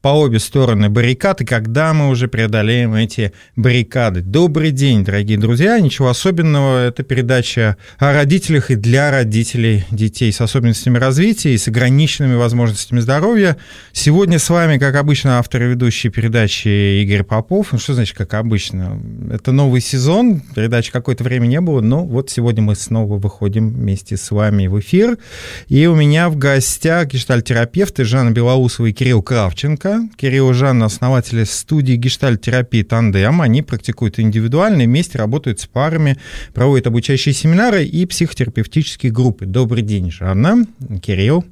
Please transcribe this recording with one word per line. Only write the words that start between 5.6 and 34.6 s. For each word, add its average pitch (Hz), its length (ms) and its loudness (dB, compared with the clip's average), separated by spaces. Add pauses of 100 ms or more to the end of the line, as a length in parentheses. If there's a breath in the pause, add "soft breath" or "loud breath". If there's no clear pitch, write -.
Ничего 135 260 0
особенного. 139 800 0
Это 123 160 -6
передача 120 720 0 (220 loud breath)
о 139 160 2
родителях 147 580 2
и 127 40 4
для 127 360 2
родителей 113 800 0
детей 110 400 0
с - 80 -6
особенностями 120 580 0
развития 147 560 2
и 110 40 2
с - 100 -2
ограниченными 127 680 2
возможностями 120 640 0
здоровья. 165 560 2 (340 loud breath)
Сегодня 170 480 2
с - 100 -4
вами, 165 280 2
как 139 180 0
обычно, 143 440 2
автор 120 240 -2
и - 20 0
ведущий 123 420 0
передачи 104 960 0
Игорь 101 200 0
Попов. 180 500 -2
Ну, 117 60 -2
что 139 160 -4
значит 117 200 -2
«как 101 200 -6
обычно»? 104 640 -4 (320)
Это 120 220 -4
новый 131 300 2
сезон. 170 600 0 (140)
Передачи 117 340 -2
какое-то 123 360 -4
время 123 220 0
не 135 120 0
было, 156 220 0
но 135 240 0
вот 135 240 -4
сегодня 117 340 -2
мы 104 120 0
снова 104 420 -4
выходим 107 640 -2
вместе 101 380 -4
с - 120 -12
вами 104 380 0
в 98 120 0
эфир. 226 380 0 (500 loud breath)
И 143 200 4
у 170 80 4
меня 156 340 4
в 156 80 -2
гостях 143 720 0
гештальтерапевты 123 960 -2
Жанна 120 280 0
Белоусова 120 560 0
и 107 60 0
Кирилл 123 300 0
Кравченко. 147 920 -2
Кирилл 131 360 0
и - 20 2
Жанна — 123 340 2
основатели 120 580 -2
студии 135 480 -2
гештальтерапии 120 920 -2
«Тандем». 113 580 2
Они 127 220 2
практикуют 117 560 -4
индивидуальные, 120 680 2